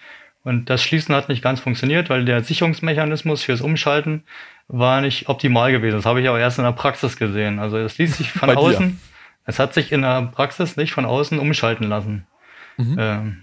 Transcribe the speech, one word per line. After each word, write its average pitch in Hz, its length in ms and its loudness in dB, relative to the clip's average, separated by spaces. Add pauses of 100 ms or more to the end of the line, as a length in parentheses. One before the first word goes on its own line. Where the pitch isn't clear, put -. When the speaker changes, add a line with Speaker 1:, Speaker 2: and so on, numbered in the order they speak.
(440)
Speaker 1:
Und 120 260 -2
das 127 140 2
Schließen 156 320 0
hat 139 140 0
nicht 117 120 -2
ganz 127 180 0
funktioniert, 139 520 0
weil 127 140 2
der 120 180 2
Sicherungsmechanismus 156 960 -2
fürs 123 200 -2
Umschalten 156 600 0 (440)
war 127 340 2
nicht 139 260 -4
optimal 127 440 2
gewesen. 113 240 2
Das 101 100 -2
habe 123 160 2
ich 131 80 2
aber 117 100 2
erst 123 200 2
in 123 60 2
der 120 80 4
Praxis 131 440 -2
gesehen. 104 400 -2
Also 107 200 -4
es 110 200 -4
ließ 160 200 0
sich - 140 -6
von 156 160 0
Speaker 2:
<laughs> - 20 6
Bei 127 40 6
dir? 135 80 4
Speaker 1:
außen, 185 380 2 (460)
es - 120 -6
hat 131 160 0
sich 143 180 0
in 139 120 2
der 127 180 2 (140)
Praxis 160 420 -2
nicht 156 140 -2
von 131 140 -2
außen 143 340 0
umschalten 113 480 0
lassen. 104 400 -4 (500)
Speaker 2:
Mhm. 127 220 0
Speaker 1:
Ähm, 107 440 -2